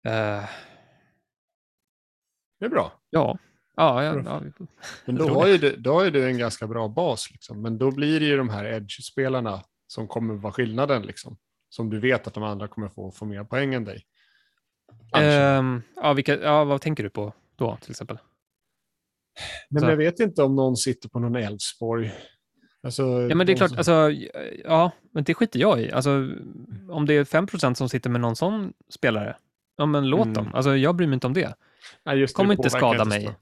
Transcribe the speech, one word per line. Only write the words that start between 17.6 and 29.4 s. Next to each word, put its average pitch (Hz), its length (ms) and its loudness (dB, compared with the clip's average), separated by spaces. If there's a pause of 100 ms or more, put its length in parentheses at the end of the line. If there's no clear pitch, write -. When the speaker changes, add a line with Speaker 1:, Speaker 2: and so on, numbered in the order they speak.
Speaker 1:
till - 100 -18
exempel? - 260 -14 (1500)
Speaker 2:
Nej, 143 120 2
Speaker 1:
Så. 127 40 4
Speaker 2:
men 160 40 6
jag 156 80 6
vet 170 220 2
inte 175 240 2
om 135 120 4
någon 131 220 2
sitter 120 320 -4
på 123 100 -6
någon 120 160 -2
Elfsborg. 113 760 -4 (720)
Alltså, 127 200 -4
Speaker 1:
Ja, 123 320 0
men 180 120 2
det 190 60 4
är - 20 6
Speaker 2:
de - 0 -
Speaker 1:
klart, 185 140 4
Speaker 2:
som 123 80 -4
Speaker 1:
alltså, 160 340 4 (520)
ja, 165 280 4 (200)
men 147 120 -4
det 160 100 0
skiter 214 260 0
jag 160 220 4
i. - 100 -4
Alltså, 131 180 0 (800)
om 156 160 -2
det 151 80 4
är 143 120 6
fem 175 220 2
procent 139 300 0
som 127 120 -2
sitter 127 200 -4
med 120 120 0
någon 117 140 0
sån 196 380 -4 (160)
spelare, 107 480 -2 (400)